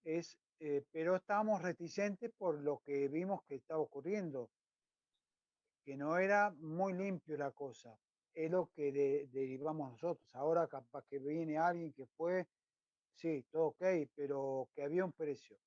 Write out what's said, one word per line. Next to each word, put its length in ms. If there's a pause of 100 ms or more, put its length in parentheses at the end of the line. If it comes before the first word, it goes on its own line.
Es, 340 (220)
eh, 320
pero 240
estábamos 460
reticentes 760
por 220
lo 240
que 240
vimos 360
que 120
estaba 240
ocurriendo, 720 (1300)
que 120
no 220
era 400
muy 340
limpio 440
la 160
cosa. 440 (380)
Es 160
lo 240
que 180
de-, 400
derivamos 600
nosotros. 420
Ahora 340
capaz 400
que 100
viene 400
alguien 340
que 140 (100)
fue, 300 (680)
sí, 360
todo 180
ok, 140 (320)
pero 600
que 100
había 200
un 80
precio. 440 (100)